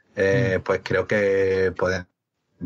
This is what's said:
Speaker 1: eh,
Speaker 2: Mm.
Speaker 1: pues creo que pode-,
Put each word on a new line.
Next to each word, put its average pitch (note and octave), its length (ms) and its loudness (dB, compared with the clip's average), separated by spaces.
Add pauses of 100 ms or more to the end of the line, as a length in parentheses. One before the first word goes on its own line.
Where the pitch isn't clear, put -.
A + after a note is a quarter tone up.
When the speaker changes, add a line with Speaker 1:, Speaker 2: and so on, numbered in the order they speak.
(160)
Speaker 1:
eh, F#2+ 440 2
Speaker 2:
Mm. - 40 -6
Speaker 1:
pues - 200 -2
creo F#2 240 -2
que F#2+ 680 2
pode-, F#2 300 -2 (600)